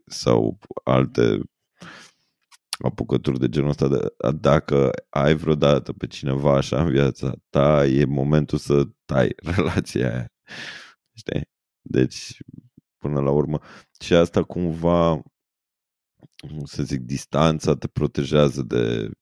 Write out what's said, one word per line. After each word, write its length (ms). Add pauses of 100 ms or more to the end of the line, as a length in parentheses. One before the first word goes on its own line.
sau 520 (260)
alte 580 (1400)
apucături 600
de 100
genul 200
ăsta, 180
de, 260 (260)
dacă 520 (180)
ai 260
vreodată 580
pe 140
cineva 480
așa 260
în 80
viața 440 (160)
ta, 360
e 200
momentul 520
să 260 (220)
tai 380
<laughs> 120
relația 560
aia. 220 (800)
Știi? 360 (320)
Deci, 560 (600)
până 220
la 120
urmă, 280 (400)
și 140
asta 300
cumva, 800 (1400)
să 200
zic, 180
distanța 760
te 120
protejează 760
de 480 (120)